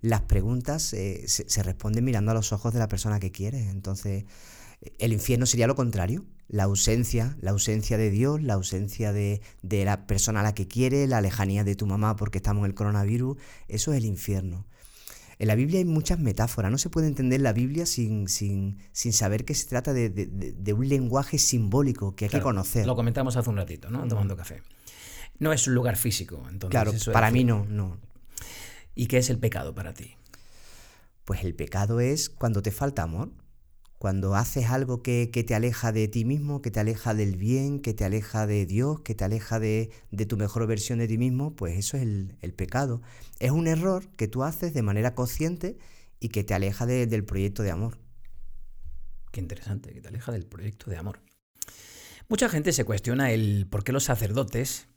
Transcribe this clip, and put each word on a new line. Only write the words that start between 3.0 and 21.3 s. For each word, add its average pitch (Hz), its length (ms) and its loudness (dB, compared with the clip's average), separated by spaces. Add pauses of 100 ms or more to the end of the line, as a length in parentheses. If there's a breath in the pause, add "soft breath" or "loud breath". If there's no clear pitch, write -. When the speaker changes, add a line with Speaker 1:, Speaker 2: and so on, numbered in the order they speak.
Speaker 1:
que 92 120 -4
quieres. 110 360 -4
Entonces, 98 560 -4 (760 loud breath)
el 117 160 2
infierno 120 320 2
sería 117 200 4
lo 135 80 4
contrario. 120 520 0 (220)
La 101 160 2
ausencia, 113 760 2
la 92 120 -2
ausencia 107 460 2
de 110 120 4
Dios, 135 320 2
la 123 120 2
ausencia 101 600 -2
de, 101 260 0 (220 loud breath)
de 98 240 0
la 101 200 0
persona 104 340 2
a - 20 4
la 107 120 2
que 98 140 -2
quiere, 131 380 4
la 123 160 4
lejanía 98 420 2
de 101 100 2
tu 104 120 -2
mamá 107 300 2
porque 101 220 -2
estamos 104 260 2
en 98 60 2
el 95 40 -6
coronavirus, 107 640 2 (320 loud breath)
eso 107 240 -2
es 139 60 2
el 110 80 0
infierno. 95 600 -2 (720 loud breath)
En 107 80 0
la 107 80 6
Biblia 147 240 4
hay 185 60 4
muchas 165 340 2
metáforas. 113 540 2
No 135 60 2
se 175 120 -2
puede 160 160 2
entender 131 360 4
la 120 100 4
Biblia 131 340 2
sin, 107 420 0
sin, 98 500 -2 (140)
sin 117 200 -2
saber 104 320 2
que 147 100 -4
se - 140 -2
trata 127 240 0
de, 120 160 2
de, 98 180 -2
de, 87 260 -6
de 98 200 -2
un 131 160 2
lenguaje 135 500 2